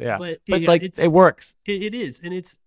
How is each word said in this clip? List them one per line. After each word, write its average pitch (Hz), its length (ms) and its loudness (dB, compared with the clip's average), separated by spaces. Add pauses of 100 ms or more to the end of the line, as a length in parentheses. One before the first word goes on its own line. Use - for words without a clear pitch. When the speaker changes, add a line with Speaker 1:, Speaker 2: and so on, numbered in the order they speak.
Speaker 1:
Yeah, 120 40 -10
Speaker 2:
yeah. 110 140 -4
Speaker 1:
but, 170 300 -10
Speaker 2:
But, 185 140 -2
Speaker 1:
yeah, 165 60 2
Speaker 2:
like, 170 140 4
Speaker 1:
it's, 185 160 -12
Speaker 2:
it 165 140 2
works. 175 420 4 (100)
Speaker 1:
it, 196 200 -6
it 214 100 -8
is. 190 300 -10
And 175 100 -10
it's, 185 220 -12 (100)